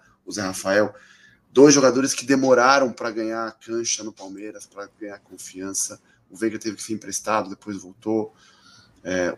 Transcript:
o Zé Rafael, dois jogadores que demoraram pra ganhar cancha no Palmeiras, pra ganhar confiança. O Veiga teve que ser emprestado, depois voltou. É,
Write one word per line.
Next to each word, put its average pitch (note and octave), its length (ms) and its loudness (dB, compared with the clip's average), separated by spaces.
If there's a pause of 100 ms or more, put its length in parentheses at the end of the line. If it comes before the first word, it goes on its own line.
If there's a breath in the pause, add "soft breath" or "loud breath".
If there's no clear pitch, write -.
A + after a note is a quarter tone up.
(260 soft breath)
o - 40 -16
Zé G#2 120 -6
Rafael, G2 520 0 (560 loud breath)
dois C#3+ 220 8
jogadores C3 400 4
que - 140 -10
demoraram C3 680 4
pra A2+ 180 -8
ganhar A2+ 480 -6
cancha A2+ 460 -6
no G#2+ 80 -10
Palmeiras, G2+ 540 -16
pra G2 200 -16 (140)
ganhar G2+ 200 -14
confiança. F#2+ 800 -10 (320 soft breath)
O F#2 60 -20
Veiga G#2+ 220 -4
teve G#2+ 180 -8
que - 60 -14
ser - 100 -10
emprestado, G#2+ 560 -4
depois G2 300 -12
voltou. G#2+ 560 -6 (680 soft breath)
É, F2+ 360 -2